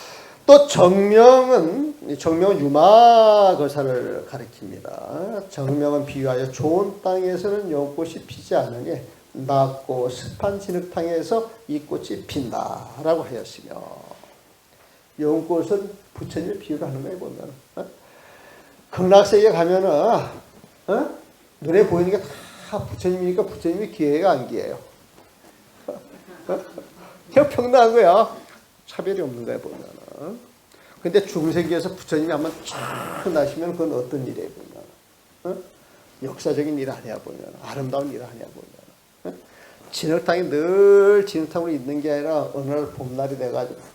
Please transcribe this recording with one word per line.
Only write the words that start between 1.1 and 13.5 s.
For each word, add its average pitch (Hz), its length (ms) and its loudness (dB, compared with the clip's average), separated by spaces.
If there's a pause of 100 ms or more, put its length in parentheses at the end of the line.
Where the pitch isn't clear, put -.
이 143 120 -6
정명은 170 400 2
유마거사를 170 1700 4
가리킵니다. 143 1200 -12
정명은 143 560 -2
비유하여 131 460 -4
좋은 190 500 -2
땅에서는 185 680 -4
연꽃이 143 420 -6 (140)
피지 - 260 -10
않으니 131 480 -4 (300)
낮고 135 800 -2
습한 202 500 -8
진흙탕에서 180 880 -4 (180)
이 147 120 -4
꽃이 - 480 -10
핀다라고 147 960 -6
하였으며, - 580 -14 (1400)